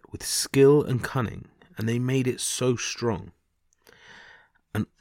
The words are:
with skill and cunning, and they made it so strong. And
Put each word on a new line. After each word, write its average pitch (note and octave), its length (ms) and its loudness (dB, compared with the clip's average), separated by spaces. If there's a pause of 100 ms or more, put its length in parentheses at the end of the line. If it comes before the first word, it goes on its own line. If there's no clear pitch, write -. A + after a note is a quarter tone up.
with - 160 -12
skill C#3 560 4
and A#2 220 -2
cunning, - 460 -6 (280)
and A2+ 120 -4
they A#2 100 -2
made B2+ 280 0
it A#2 120 -4
so - 380 -2
strong. - 560 -6 (1400)
And G#2+ 120 -2 (160)